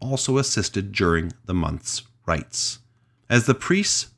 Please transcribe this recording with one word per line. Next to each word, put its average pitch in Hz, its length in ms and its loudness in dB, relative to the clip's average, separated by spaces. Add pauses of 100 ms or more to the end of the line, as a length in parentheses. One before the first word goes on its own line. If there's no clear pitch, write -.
also 131 360 0
assisted 101 540 -2
during 85 400 2 (140)
the 95 80 -4
month's 78 480 -4 (240)
rites. - 540 -4 (500)
As 117 160 4
the 131 100 4
priests - 520 0 (100)